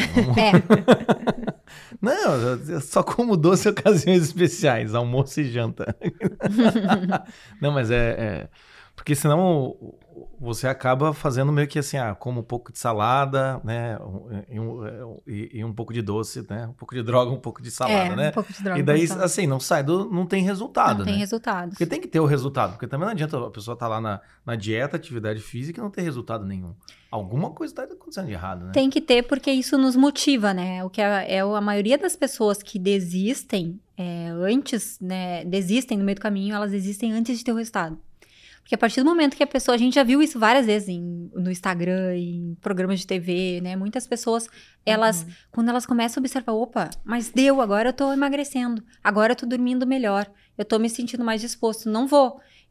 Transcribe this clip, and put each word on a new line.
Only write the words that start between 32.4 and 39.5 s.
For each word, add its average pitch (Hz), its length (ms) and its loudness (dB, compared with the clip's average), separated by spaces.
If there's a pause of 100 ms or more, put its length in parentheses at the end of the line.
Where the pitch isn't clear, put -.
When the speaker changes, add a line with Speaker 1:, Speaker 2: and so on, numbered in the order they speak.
Speaker 2:
que - 160 -12
desistem, 190 1000 -2 (180)
é, 170 340 -6
antes, 202 680 -2
né, 185 460 -6
desistem 196 520 0
no 196 60 0
meio 196 120 0
do 196 60 -14
caminho, 202 320 -2
elas 208 180 -2
desistem 202 420 -4
antes 233 240 -2
de 226 80 -10
ter 240 80 0
o - 20 0
resultado. 220 420 -4 (640)
Porque - 140 -2
a - 20 -10
partir 226 240 2
do 254 40 4
momento 311 320 4
que 294 60 2
a 277 40 2
pessoa, 254 280 2